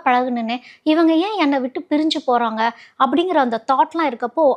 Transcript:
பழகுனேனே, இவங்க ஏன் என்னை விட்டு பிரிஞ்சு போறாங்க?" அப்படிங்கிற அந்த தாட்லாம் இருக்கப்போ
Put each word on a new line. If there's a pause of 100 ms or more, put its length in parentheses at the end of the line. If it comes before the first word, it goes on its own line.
பழகுனேனே, (260)
இவங்க
ஏன்
என்னை
விட்டு
பிரிஞ்சு
போறாங்க?" (380)
அப்படிங்கிற
அந்த
தாட்லாம்
இருக்கப்போ (100)